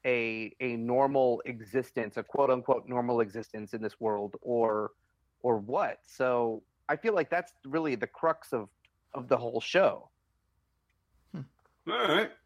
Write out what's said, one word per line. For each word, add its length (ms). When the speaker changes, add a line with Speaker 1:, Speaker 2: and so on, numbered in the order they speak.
Speaker 1:
a, 540
a 160
normal 680
existence, 720
a 60
quote-unquote 680
normal 320
existence 540
in 80
this 180
world, 400
or, 520
or 160
what? 480
So 560
I 80
feel 180
like 160
that's 220
really 300
the 100
crux 460
of, 160
of 140
the 80
whole 240
show. 480
Speaker 2:
Hmm. 60
All 180
right. 220